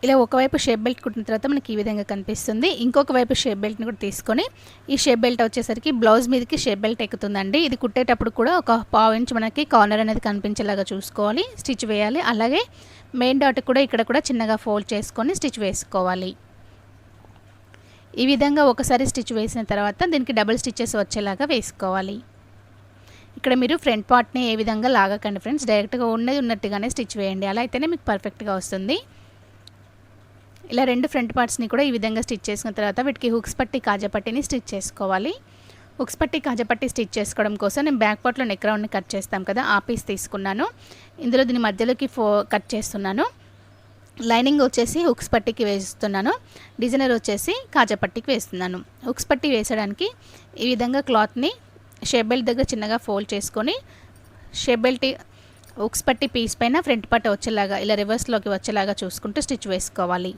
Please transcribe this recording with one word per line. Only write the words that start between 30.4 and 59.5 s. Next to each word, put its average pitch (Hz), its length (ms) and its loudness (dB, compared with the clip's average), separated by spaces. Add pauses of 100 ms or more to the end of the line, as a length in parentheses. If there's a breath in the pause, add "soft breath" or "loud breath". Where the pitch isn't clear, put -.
ఇలా 247 200 2
రెండు 254 200 2
ఫ్రంట్ 240 260 -2
పార్ట్స్ని 233 360 0
కూడా 254 160 4
ఈ - 60 0
విధంగా 220 300 -2
స్టిచ్ 220 220 -6
చేసుకున్న 208 320 -6
తర్వాత 208 280 0
వీటికి 262 260 -2
హుక్స్ 226 260 -2
పట్టి, 254 280 -2
కాజా 202 280 0
పట్టిని 220 320 -2
స్టిచ్ 247 240 -4
చేసుకోవాలి. 196 640 -2 (640 loud breath)
హుక్స్ - 220 -4
పట్టి, 311 240 -2
కాజా 240 260 -2
పట్టి 240 220 -2
స్టిచ్ 220 240 -4
చేసుకోవడం 214 360 -2 (100)
కోసం 233 240 0
నేను 269 140 2
బ్యాక్ 214 220 2
పార్ట్‌లో 247 280 0
నెక్ 196 180 -6
రౌండ్ని 214 260 -2
కట్ 196 180 -4
చేస్తాం 196 360 -4
కదా, 208 120 0 (140)
ఆ - 20 4 (100)
పీస్ 226 220 -4
తీసుకున్నాను. 196 560 -4 (600 loud breath)
ఇందులో 247 240 4
దీని 240 180 2
మధ్యలోకి 233 480 0
ఫో-, 208 280 2 (100)
కట్ 208 200 -2
చేస్తున్నాను. 214 520 -2 (1080)
లైనింగ్ 269 340 4
వచ్చేసి 240 420 0
హుక్స్ - 260 0
పట్టికి 226 360 0
వేస్తున్నాను, 196 640 -2 (480 loud breath)
డిజైనర్ 254 360 2
వచ్చేసి 214 360 -2 (220)
కాజా 220 280 4
పట్టికి 214 300 -6
వేస్తున్నాను. 180 460 -4 (280)
హుక్స్ - 240 -6
పట్టి 285 240 0
వేసడానికి 214 520 -2 (560 loud breath)
ఈ 240 100 0
విధంగా 247 360 0
క్లాత్ని 240 420 2 (580)
షేప్ 226 220 2
బెల్ట్ 247 180 2
దగ్గర 240 240 2
చిన్నగా 220 320 -2
ఫోల్డ్ 202 280 -2
చేసుకొని 220 420 -4 (880 loud breath)
షేప్ 226 220 0
బెల్ట్ 254 200 0 (800 soft breath)
హుక్స్ - 240 -4
పట్టి 269 280 2
పీస్ 226 260 -2
పైన 247 260 2
ఫ్రంట్ 233 240 0
పార్ట్ 226 240 2
వచ్చేలాగా 202 500 -2
ఇలా 214 180 2
రివర్స్లోకి 214 520 -2
వచ్చేలాగా 196 480 -2
చూసుకుంటూ 208 420 -6
స్టిచ్ 233 280 -6